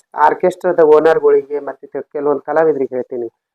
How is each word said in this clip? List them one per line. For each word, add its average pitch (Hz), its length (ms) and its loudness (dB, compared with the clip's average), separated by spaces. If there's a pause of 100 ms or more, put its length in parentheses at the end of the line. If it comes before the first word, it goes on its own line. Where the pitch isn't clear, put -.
(140)
ಆರ್ಕೆಸ್ಟ್ರಾದ 170 680 0
ಓನರ್‌ಗಳಿಗೆ 147 800 2
ಮತ್ತೆ 135 260 -14
ಕೆ-, 139 260 -14
ಕೆಲವೊಂದು 143 280 -2
ಕಲಾವಿದರಿಗೆ 147 540 -2
ಹೇಳ್ತೀನಿ. 123 320 -8 (280)